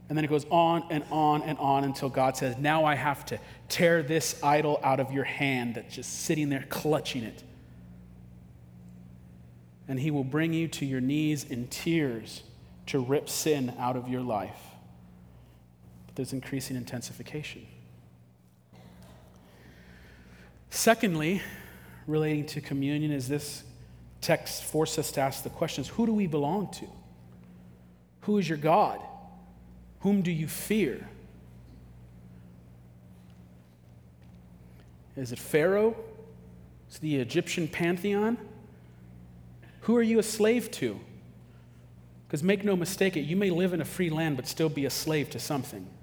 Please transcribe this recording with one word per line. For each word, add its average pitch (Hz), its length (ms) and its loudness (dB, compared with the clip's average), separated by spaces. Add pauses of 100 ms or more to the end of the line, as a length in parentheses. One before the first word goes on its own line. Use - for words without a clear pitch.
And 147 120 -2
then 151 60 2
it 151 40 -2
goes 147 220 2
on 170 400 6
and 151 200 -2
on 151 320 4
and 151 160 -4
on 139 260 4
until 135 260 -2
God 131 260 2
says, 123 220 -2
"Now 151 260 4
I 151 100 4
have 135 320 -2
to - 120 -6 (320)
tear 170 320 6
this 151 420 0
idol 147 380 4
out 135 180 4
of 127 100 0
your 135 140 0
hand 123 520 0
that's - 180 -10
just - 300 -8
sitting 151 260 0
there 135 180 -2
clutching 139 540 0
it." 107 200 -10 (2500)
And 135 100 -2
he 143 120 0
will 143 140 0
bring 156 280 0
you 165 160 0
to - 160 -6
your 131 160 0
knees 151 440 0
in 120 240 -6
tears 139 760 -2 (440)
to 139 140 0
rip 135 300 0
sin 139 480 0
out 127 180 0
of 123 120 -6
your 127 120 -2
life. 104 400 -4 (1500)
But - 100 -16
there's 131 180 -4
increasing 131 420 -6
intensification. - 920 -10 (3000)
Secondly, 190 720 2 (680)
relating 156 380 0
to 147 160 -6
communion, 147 500 -2
is 139 160 -2
this 143 380 -4 (560)
text - 440 0
forces 156 340 0
us 143 140 -2
to 143 100 0
ask 135 220 -2
the 120 60 -8
questions, - 380 -4
who - 160 0
do 226 80 2
we 208 140 2
belong 156 460 0
to? - 140 -12 (1400)
Who 208 140 2
is 190 100 4
your 156 120 0
God? 151 420 4 (1000)
Whom 202 200 4
do 180 100 2
you 156 180 -2
fear? 190 600 -2 (4000)
Is 123 160 -6
it 120 60 -8
Pharaoh? 202 580 4 (920)
Is - 60 -20
it - 40 -14
the 151 160 0
Egyptian 147 520 0
pantheon? 202 680 0 (1500)
Who 226 140 4
are 233 60 6
you 226 160 4
a 208 40 6
slave 220 500 2
to? 104 280 -2 (1300)
'Cause 147 140 -4
make 202 220 2
no 202 100 4
mistake, 180 420 2
you 151 200 0
may 196 140 4
live 175 220 2
in 175 80 0
a 143 40 0
free 180 260 0
land 156 260 0
but 123 120 -6
still 160 200 0
be 147 160 0
a 127 60 0
slave 151 400 0
to 131 80 -8
something. 120 480 -4 (160)